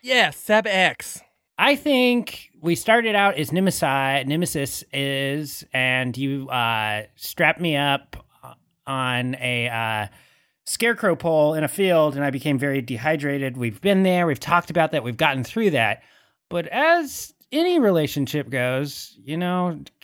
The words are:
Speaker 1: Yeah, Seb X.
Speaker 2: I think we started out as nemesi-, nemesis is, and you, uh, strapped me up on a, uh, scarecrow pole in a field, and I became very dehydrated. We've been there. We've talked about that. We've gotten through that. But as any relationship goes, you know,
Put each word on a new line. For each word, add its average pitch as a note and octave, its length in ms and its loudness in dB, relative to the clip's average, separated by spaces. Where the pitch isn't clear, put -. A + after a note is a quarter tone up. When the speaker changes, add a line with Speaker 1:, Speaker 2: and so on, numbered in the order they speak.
Speaker 1:
Yeah, B3 300 2
Seb G#3+ 360 2
X. F#3 540 0
Speaker 2:
I C4+ 160 4
think B3+ 760 0
we E3 140 0
started A3+ 400 2
out G3+ 220 4
as C#3 140 -2
nemesi-, C#3 760 0
nemesis D3 680 -2
is, C#3 840 -4
and B2+ 440 0
you, C#3 320 -4
uh, A2 540 -2
strapped - 440 0
me E3 160 0
up C#3+ 400 -2
on B2+ 500 -2
a, B2 320 -4
uh, A2 400 -4
scarecrow A3+ 500 0
pole D#3 380 2
in D#3 100 -2
a C#3+ 40 -2
field, D#3+ 480 2
and C#3+ 100 -2
I C#3+ 40 2
became C3+ 280 -2
very C#3 240 -2
dehydrated. C#3 760 -4
We've A#2 240 -4
been F#3+ 220 4
there. F3+ 240 2
We've C#3 120 0
talked F3 300 0
about D#3+ 220 2
that. C#3+ 120 -2
We've A#2 140 -6
gotten C3+ 260 0
through G#3+ 280 0
that. A#2 320 0
But E3+ 180 -4
as D#4 680 0
any E4+ 260 4
relationship D3+ 680 2
goes, C3 760 -4
you D3+ 140 -8
know, F3+ 420 -2